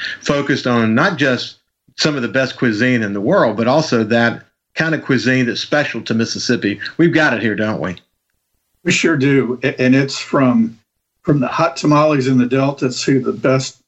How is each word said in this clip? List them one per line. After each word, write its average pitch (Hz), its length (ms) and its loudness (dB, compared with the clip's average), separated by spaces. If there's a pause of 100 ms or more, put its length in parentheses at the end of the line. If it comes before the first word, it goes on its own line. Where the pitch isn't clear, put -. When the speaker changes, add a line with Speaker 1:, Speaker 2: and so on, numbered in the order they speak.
(220)
Speaker 1:
focused 143 460 -2
on 113 260 2
not 160 240 2
just 127 400 -2 (400)
some 151 180 0
of 131 60 -4
the 117 80 -4
best 131 280 -2
cuisine 117 460 0
in 101 100 -4
the 101 80 -4
world, 131 340 2
but 113 120 -2
also 139 360 2
that 117 400 0 (320)
kind 156 180 -2
of - 100 -4
cuisine 127 420 0
that's 107 160 -4
special 139 400 -2
to 113 120 -4
Mississippi. 110 680 -2 (180)
We've 170 160 4
got 151 200 2
it 104 80 -4
here, 107 140 -2
don't 107 240 -2
we? 87 160 -6 (880)
Speaker 2:
We 175 80 0
sure 165 240 0
do. 131 480 2
A-, 135 180 -4
and 127 140 4
it's 139 240 0
from, 120 580 2 (440)
from 147 180 2
the 123 80 -2
hot - 300 -2
tamales 147 500 2
in 131 100 2
the 123 100 4
Delta 135 440 -2
to 135 300 0
the 117 100 -2
best - 560 -2